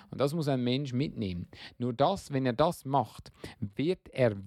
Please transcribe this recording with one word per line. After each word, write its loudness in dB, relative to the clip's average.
und -4
das 2
muss 0
ein 2
Mensch 0
mitnehmen. -2
Nur 0
das, 2
wenn 0
er 2
das 2
macht, -2
wird -4
er 2